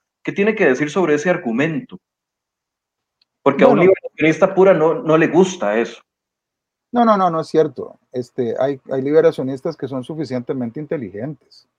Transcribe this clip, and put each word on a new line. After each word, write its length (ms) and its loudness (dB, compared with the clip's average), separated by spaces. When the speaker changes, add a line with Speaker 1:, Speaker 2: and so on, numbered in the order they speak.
Speaker 1:
¿Qué 80 -6
tiene 240 0
que 100 2
decir 240 0
sobre 240 0
ese 160 0
argumento? 720 -4
Porque 220 2
a 40 8
un 100 4
Speaker 2:
Bueno. 160 6
Speaker 1:
liberacionista 600 0
pura 200 6
no, 280 0
no 140 2
le 100 2
gusta 520 0
eso. 240 -6
Speaker 2:
No, 140 2
no, 100 4
no, 140 0
no 100 -4
es 60 -8
cierto. 500 -2
Este, 480 -6
hay, 180 -2
hay 80 -2
liberacionistas 800 0
que 100 -8
son 160 -8
suficientemente 720 -8
inteligentes. 880 -10